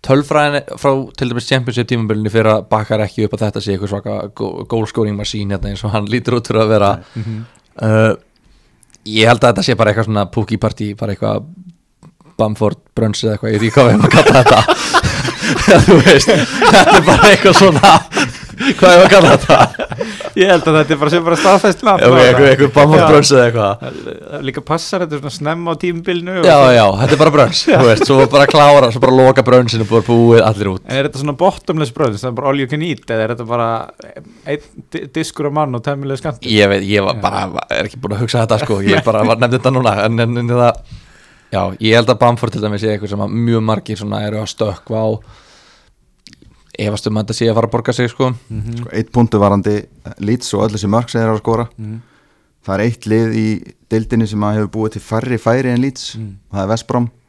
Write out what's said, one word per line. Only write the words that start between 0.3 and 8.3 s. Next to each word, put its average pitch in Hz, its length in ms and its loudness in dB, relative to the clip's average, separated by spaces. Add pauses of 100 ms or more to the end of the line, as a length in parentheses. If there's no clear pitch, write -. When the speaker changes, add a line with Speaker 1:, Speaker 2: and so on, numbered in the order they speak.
Speaker 1:
frá 143 120 0 (280)
til 131 140 -4
dæmis 120 160 -8
Championship 120 420 -2
tímabilinu 107 400 -2
í 95 60 -10
fyrra 110 260 2
bakkar 107 400 -2
ekki 107 240 -4
upp 101 80 -6
að 104 80 -8
þetta 107 220 -6
sé 101 100 -4
eitthvað 98 160 -8
svaka 101 260 -8 (220)
gó-, 92 300 -10
goal 113 180 -4
scoring 104 320 -4
machine 101 380 -8
hérna 101 160 -8
eins 101 100 -12
og 107 80 -6
hann 104 160 -4
lítur 120 320 -4
út 117 80 -8
fyrir 110 160 0
að 110 140 0
vera. 101 160 2 (240)
Speaker 2:
Nei. 110 80 -10
Mhm. 110 200 -10 (380)
Speaker 1:
Eh, 110 300 2 (960)